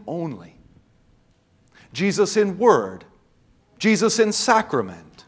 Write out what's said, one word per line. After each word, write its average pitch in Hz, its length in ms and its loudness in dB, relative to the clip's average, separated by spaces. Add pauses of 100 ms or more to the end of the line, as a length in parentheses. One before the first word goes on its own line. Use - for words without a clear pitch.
only. 151 500 -10 (1400)
Jesus 185 440 0
in 202 220 0
word, 117 460 2 (760)
Jesus 214 400 2
in 214 140 2
sacrament 127 960 -2